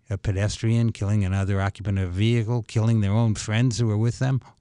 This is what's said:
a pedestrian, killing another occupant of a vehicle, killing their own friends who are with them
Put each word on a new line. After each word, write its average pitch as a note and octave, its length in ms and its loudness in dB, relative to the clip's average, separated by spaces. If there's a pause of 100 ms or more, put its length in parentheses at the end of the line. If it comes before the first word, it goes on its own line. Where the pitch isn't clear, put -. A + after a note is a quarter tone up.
a G2 80 -4
pedestrian, A2 760 0
killing G#2 320 0
another F#2+ 380 0
occupant G2 360 -2
of F#2+ 120 -2
a - 20 -6
vehicle, A2+ 520 0
killing A2+ 360 2
their G2+ 140 2
own A2+ 220 2
friends A2 440 0
who A#2 100 2
are G#2 80 0
with A#2 220 0
them C3 220 0 (200)